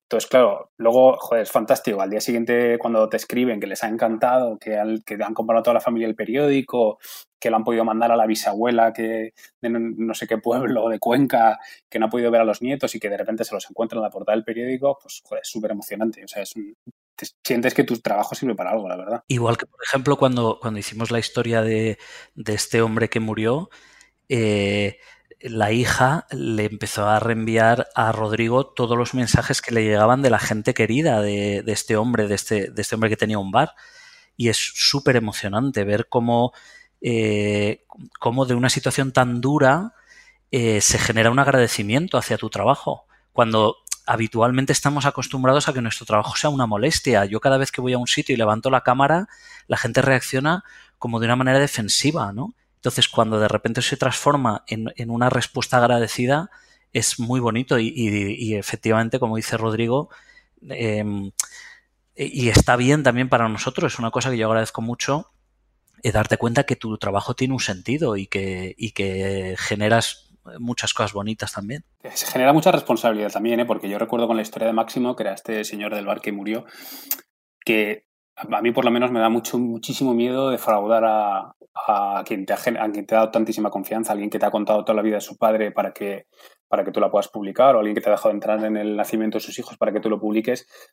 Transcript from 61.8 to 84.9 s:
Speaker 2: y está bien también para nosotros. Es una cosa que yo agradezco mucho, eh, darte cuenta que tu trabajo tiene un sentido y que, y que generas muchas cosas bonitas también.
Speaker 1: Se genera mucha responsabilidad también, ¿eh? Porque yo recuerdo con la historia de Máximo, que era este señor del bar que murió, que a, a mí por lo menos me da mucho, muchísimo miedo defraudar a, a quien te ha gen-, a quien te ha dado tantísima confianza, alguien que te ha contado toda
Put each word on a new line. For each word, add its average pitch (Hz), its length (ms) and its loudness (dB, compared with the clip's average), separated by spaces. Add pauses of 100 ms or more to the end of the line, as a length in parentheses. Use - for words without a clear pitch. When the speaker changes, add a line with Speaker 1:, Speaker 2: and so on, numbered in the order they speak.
Speaker 2:
y 135 320 -2
está 120 260 6
bien 135 300 4
también 127 240 2
para 117 200 4
nosotros. 127 440 -2
Es - 80 -10
una 113 100 -2
cosa 131 220 -2
que 120 40 -2
yo 110 120 0
agradezco 113 340 0
mucho, 139 480 -4 (720)
eh, - 80 -2
darte 107 280 2
cuenta 117 260 0
que 127 100 -2
tu 110 240 -8
trabajo 98 360 -2
tiene 131 200 -2
un 113 60 -4
sentido 110 560 -2
y 98 100 -6
que, 95 500 -6
y 107 140 -8
que 95 640 -4
generas - 800 -2 (240)
muchas 120 340 -6
cosas 107 200 -4
bonitas 104 400 -6
también. 107 320 -10 (300)
Speaker 1:
Se - 120 -4
genera 127 260 4
mucha 160 200 6
responsabilidad 107 580 0
también, 117 300 -2
¿eh? 123 40 2
Porque 104 240 -4
yo 101 80 -4
recuerdo 117 300 -2
con 117 80 0
la 110 80 -2
historia - 240 -4
de 113 60 0
Máximo, 123 420 -2
que 110 80 -8
era - 120 -4
este 107 280 -6
señor 107 320 -8
del 101 120 -8
bar 104 140 -4
que 104 120 -6
murió, 104 320 -6 (1000)
que 107 420 0 (280)
a, - 220 -6
a 107 40 2
mí 117 120 2
por 127 120 2
lo 120 60 4
menos 123 220 0
me 117 80 0
da 113 80 4
mucho, 117 280 -2
muchísimo 120 580 -2
miedo 127 360 0
defraudar 113 540 2
a, 104 500 0 (200)
a 101 520 0
quien 95 180 -6
te 104 80 -2
ha 98 40 0
gen-, 117 200 -2
a 110 140 -4
quien 104 160 -8
te 110 80 -2
ha 110 40 6
dado 110 120 2
tantísima 110 400 -2
confianza, 110 420 -4
alguien 104 180 -4
que 110 80 -4
te 104 80 0
ha 101 40 2
contado 104 340 0
toda 110 120 2